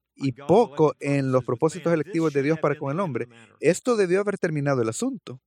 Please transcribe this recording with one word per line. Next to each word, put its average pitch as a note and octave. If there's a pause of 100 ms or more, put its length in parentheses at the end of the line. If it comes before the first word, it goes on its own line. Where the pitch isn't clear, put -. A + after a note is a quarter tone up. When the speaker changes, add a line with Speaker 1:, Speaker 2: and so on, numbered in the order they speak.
(160)
Speaker 1:
y C#3
Speaker 2:
on B2+
God's C#3+
Speaker 1:
poco F#3+ (100)
Speaker 2:
elected - (120)
Speaker 1:
en C3+
los B2+
Speaker 2:
purposes -
with -
Speaker 1:
propósitos D#3
Speaker 2:
man, E3+
this D#3
Speaker 1:
electivos D#3+
de C#3+
Speaker 2:
should C3+
Speaker 1:
Dios D#3
Speaker 2:
have D#3+
Speaker 1:
para D3
Speaker 2:
been D3+
Speaker 1:
con D3+
Speaker 2:
the -
Speaker 1:
el D3
Speaker 2:
end -
of G3+
Speaker 1:
hombre, A#2+
Speaker 2:
the A#2
matter." A2+
Speaker 1:
esto F#3
debió F#3+
haber G3+
terminado C#3+
el G#2+
asunto." E3+